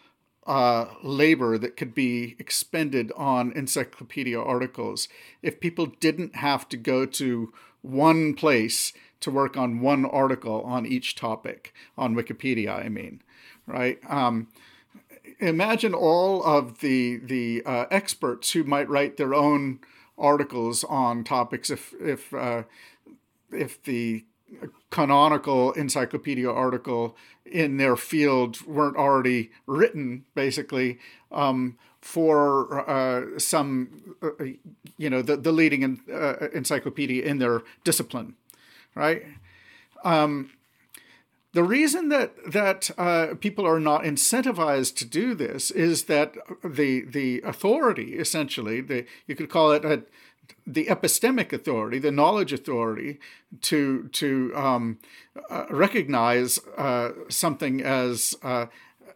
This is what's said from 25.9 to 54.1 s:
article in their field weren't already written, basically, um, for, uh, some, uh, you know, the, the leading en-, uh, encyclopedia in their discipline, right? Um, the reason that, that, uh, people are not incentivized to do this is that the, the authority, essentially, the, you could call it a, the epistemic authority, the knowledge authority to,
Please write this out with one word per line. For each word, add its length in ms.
article 640
in 320
their 180
field 680
weren't 320
already 520
written, 600
basically, 640
um, 460
for, 880
uh, 500
some, 840
uh, 220
you 120
know, 120
the, 160
the 140
leading 320
en-, 180
uh, 420
encyclopedia 720
in 140
their 240
discipline, 520
right? 280
Um, 480
the 100
reason 460
that, 240
that, 460
uh, 420
people 280
are 120
not 240
incentivized 920
to 100
do 300
this 340
is 360
that 300
the, 380
the 400
authority, 760
essentially, 640
the, 240
you 80
could 140
call 220
it 140
a, 180
the 200
epistemic 680
authority, 460
the 120
knowledge 400
authority 680
to, 520